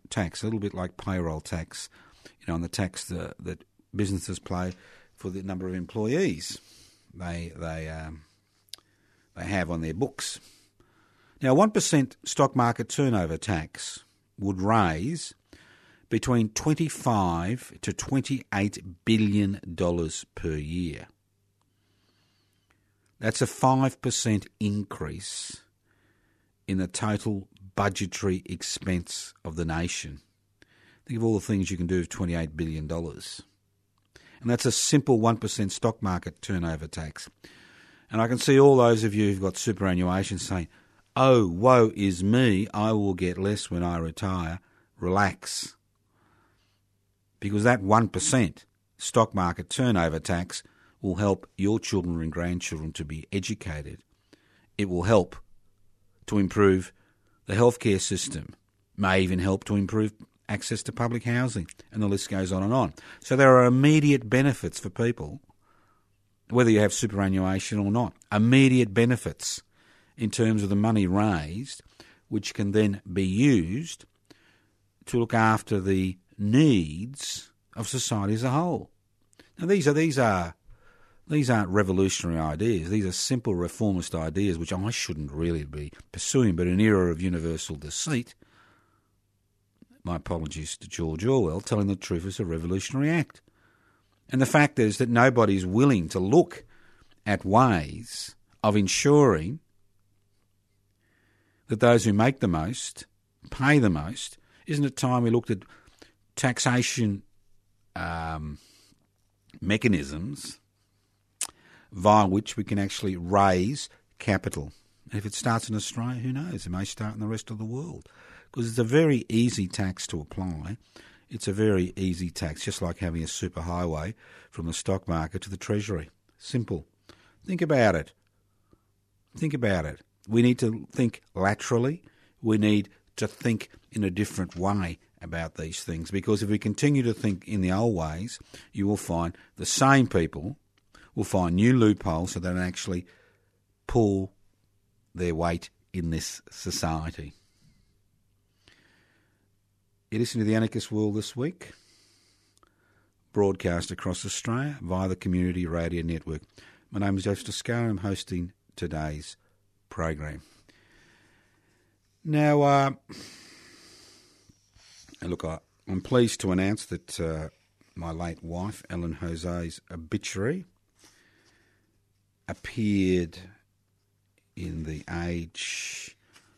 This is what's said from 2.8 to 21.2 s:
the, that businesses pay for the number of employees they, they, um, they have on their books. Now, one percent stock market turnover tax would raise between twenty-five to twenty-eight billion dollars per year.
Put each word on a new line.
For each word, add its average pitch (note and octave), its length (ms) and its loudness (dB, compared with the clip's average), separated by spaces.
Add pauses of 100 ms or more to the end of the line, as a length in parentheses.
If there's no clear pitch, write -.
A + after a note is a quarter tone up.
the, E2 360 -10
that F2 240 -12 (320)
businesses F#2+ 420 -2
pay F2+ 340 -4 (440)
for G2 140 -10
the F#2+ 120 -8
number F#2 240 -8
of F#2 80 -6
employees G#2+ 840 -4 (520)
they, E2+ 440 -10
they, D#2+ 320 -8
um, D#2+ 340 -12 (1120)
they F2 80 -12
have F#2 260 -2
on E2+ 100 -4
their D#2+ 140 -6
books. - 440 -6 (1040)
Now, C3 140 4
one G#3 180 6
percent D3+ 520 2
stock - 320 0
market A#2+ 320 0
turnover G2 480 0
tax - 680 -6 (340)
would G2 240 -4
raise G#2 720 0 (760)
between A#2 420 2
twenty-five G#2+ 1300 -2
to G2+ 100 -4
twenty-eight G#2 1120 -4
billion G#2 560 2 (140)
dollars F2 500 -2 (100)
per E2 200 -6
year. D#2 520 -6 (2250)